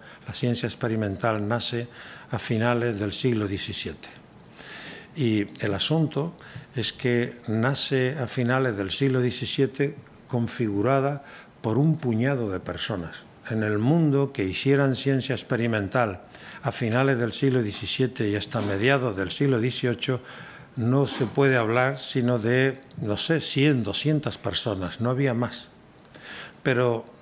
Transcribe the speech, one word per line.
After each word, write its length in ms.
la 60
ciencia 340
experimental, 800
nace 400
a 80
finales 640
del 140
siglo 340
diecisiete. 640
Y 320
el 100
asunto 640
es 180
que 400
nace 720
a 80
finales 500
del 140
siglo 300
diecisiete 760
configurada 960
por 180
un 180
puñado 540
de 80
personas 560
en 140
el 160
mundo 520
que 120
hicieran 520
ciencia 380
experimental 880
a 100
finales 460
del 160
siglo 300
diecisiete 640
y 60
hasta 260
mediados 560
del 140
siglo 280
dieciocho, 600
no 320
se 180
puede 320
hablar 400
sino 400
de, 420
no 160
sé, 240
cien, 420
doscientas 540
personas, 640
no 80
había 240
más. 360
Pero 440